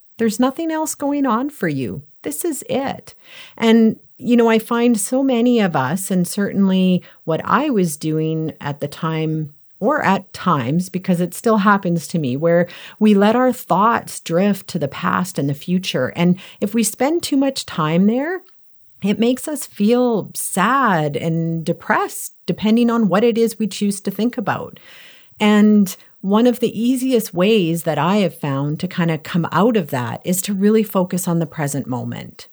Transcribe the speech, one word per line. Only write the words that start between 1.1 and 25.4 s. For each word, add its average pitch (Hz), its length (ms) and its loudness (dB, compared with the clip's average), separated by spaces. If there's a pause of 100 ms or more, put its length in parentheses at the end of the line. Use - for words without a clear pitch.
on 254 240 0
for 202 180 -6
you. 135 360 -4 (180)
This - 240 -8
is 311 240 -6
it. - 460 -6 (420)
And, 226 420 4 (200)
you 240 180 2
know, 233 120 4
I 226 100 4
find 233 400 0
so 262 240 -2
many 240 380 2
of 175 140 0
us, 143 360 -2
and 180 160 2
certainly 190 720 2 (220)
what 160 200 -2
I 285 280 2
was 180 260 0
doing 160 640 -2
at 143 200 -8
the 143 60 -6
time 160 680 -4 (240)
or 269 220 0
at 190 320 0
times, 156 560 -2
because 180 320 -2
it 175 120 -4
still 220 240 0
happens 190 500 0
to 170 120 -2
me, 127 160 -2
where 170 320 2 (320)
we 214 140 6
let 208 220 4
our 254 180 2
thoughts 214 680 0
drift 190 480 0
to 170 120 -4
the 147 80 -2
past - 500 -2
and 143 120 0
the 143 40 0
future. 175 640 -2
And 175 240 2 (220)
if 208 120 -4
we 233 100 2
spend 311 380 -2
too - 160 -2
much 269 280 -2
time 170 420 2
there, 294 340 -2 (600)
it 202 160 0
makes 247 280 0
us 302 200 -8
feel 226 680 0
sad 190 800 0
and 165 480 -2
depressed, 220 720 -4 (140)
depending 226 420 2
on 226 180 2
what 185 160 2
it 233 140 2
is 226 220 0
we 220 80 -2
choose 202 340 -4
to - 80 -6
think 214 280 -4
about. - 420 -6 (600)
And 208 560 4 (260)